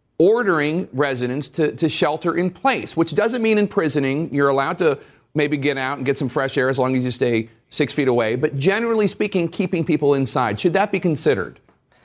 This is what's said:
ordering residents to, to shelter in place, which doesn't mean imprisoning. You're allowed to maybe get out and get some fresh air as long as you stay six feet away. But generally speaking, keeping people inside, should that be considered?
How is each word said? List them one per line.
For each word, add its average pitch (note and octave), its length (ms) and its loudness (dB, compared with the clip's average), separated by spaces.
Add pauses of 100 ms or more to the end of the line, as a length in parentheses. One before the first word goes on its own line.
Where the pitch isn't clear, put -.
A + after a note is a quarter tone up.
(180)
ordering F3 760 2
residents C3 560 -2
to, D3+ 260 -2
to D#3+ 140 0
shelter D#3+ 480 -2
in F3+ 120 0
place, F3+ 480 -2
which C#3+ 200 0
doesn't A3+ 260 0
mean A3 160 4
imprisoning. D3+ 760 0
You're C#3+ 180 2
allowed C#3 280 0
to D3+ 220 2 (340)
maybe D3 220 0
get C#3 200 0
out C3+ 200 -4
and C3 100 -6
get C3+ 100 0
some C3+ 120 -4
fresh C3+ 280 -2
air B2+ 120 2
as C3+ 100 -2
long C3 160 2
as B2+ 100 0
you B2+ 60 -2
stay A#2+ 380 0 (220)
six - 220 -2
feet C#3 140 0
away. A#2 300 2
But C#3 200 -2
generally G#3+ 520 0
speaking, G3 400 -2
keeping F3+ 360 -2
people C#3+ 300 2
inside, B2+ 460 0
should E3+ 140 0
that G3+ 180 0
be F#3+ 80 -2
considered? C#3 580 0 (460)